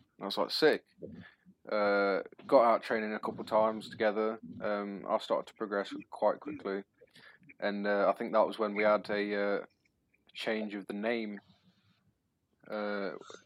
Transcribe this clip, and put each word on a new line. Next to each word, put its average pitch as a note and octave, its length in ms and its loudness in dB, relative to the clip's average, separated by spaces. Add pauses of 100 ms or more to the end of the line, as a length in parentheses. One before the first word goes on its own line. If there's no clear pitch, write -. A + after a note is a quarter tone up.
(180)
And - 40 -10
I G2+ 40 -6
was G2 120 -4
like, F#2+ 120 0
"Sick." C#3 320 4 (880)
Uh, G2+ 500 2 (280)
got C3 160 8
out A2+ 180 6
training A2 320 -2
a A2 60 -6
couple A2 220 -8
of G#2+ 40 -8
times A2 420 2
together. A2 520 0 (240)
Um, G2+ 440 -4
I G#2+ 100 2
started - 280 -2
to - 80 -20
progress G2+ 400 -4 (160)
quite - 300 0
quickly. G2 420 -6 (760)
And, G2+ 260 -2
uh, G2+ 260 4
I - 60 -2
think A#2 140 -4
that G#2+ 120 6
was F#2 140 -2
when G#2+ 160 0
we G#2 80 0
had G#2+ 280 4
a, G#2 300 0
uh, G2+ 180 0 (760)
change A2 400 -4
of G2+ 140 -8
the - 60 -8
name. G#2+ 440 -4 (1300)
Uh, G#2 420 -4 (360)